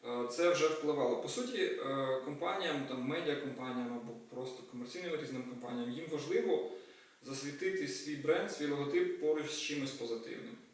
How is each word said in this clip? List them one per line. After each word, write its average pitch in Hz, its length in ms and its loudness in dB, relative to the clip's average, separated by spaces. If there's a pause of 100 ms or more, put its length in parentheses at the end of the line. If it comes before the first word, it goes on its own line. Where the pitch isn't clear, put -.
Е, 120 220 0
це 170 220 4
вже 156 180 6
впливало. 143 540 4
По - 80 -4
суті, 247 340 0
е, 135 640 2
компаніям, 151 600 0
там, 127 140 -2
медіакомпаніям 127 920 -2
або 113 200 -6 (220)
просто 127 360 -6
комерційним 151 500 -4
різним 131 220 -4
компаніям, 120 480 -4
їм 156 200 -6
важливо - 600 2 (520)
засвітити 139 640 -2
свій 147 280 -4
бренд, 156 360 4
свій 147 160 -2
логотип 143 540 2
поруч 151 280 4
з - 100 -4
чимось 139 320 -2
позитивним. 113 640 -6 (180)